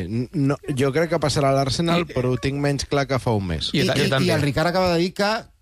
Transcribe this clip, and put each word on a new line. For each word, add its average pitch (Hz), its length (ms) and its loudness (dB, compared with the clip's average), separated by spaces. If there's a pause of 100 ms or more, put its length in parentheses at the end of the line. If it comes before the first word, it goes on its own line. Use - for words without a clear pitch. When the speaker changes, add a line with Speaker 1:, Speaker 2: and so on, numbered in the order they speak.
Speaker 1:
n-, 113 300 -4
no, 139 240 2 (100)
jo 139 240 0
crec 160 180 0
que 165 100 0
passarà 143 320 2
l'Arsenal, 165 520 0
Speaker 2:
I 156 80 -8
Speaker 1:
però 127 220 0
ho 123 60 -2
tinc 139 200 -2
menys 143 260 0
clar 143 220 0
que 135 120 0
fa 120 120 -2
un 101 160 0
mes. 82 240 -4
Speaker 2:
Jo 139 120 0
Speaker 3:
I, - 40 0
Speaker 2:
ta-, - 100 0
jo - 80 2
Speaker 3:
i, 123 60 0
Speaker 2:
també. 135 160 2
Speaker 3:
i 170 80 2
el 151 80 2
Ricard 156 280 0
acaba 180 220 2
de 170 60 2
dir 180 140 0
que 202 180 0 (300)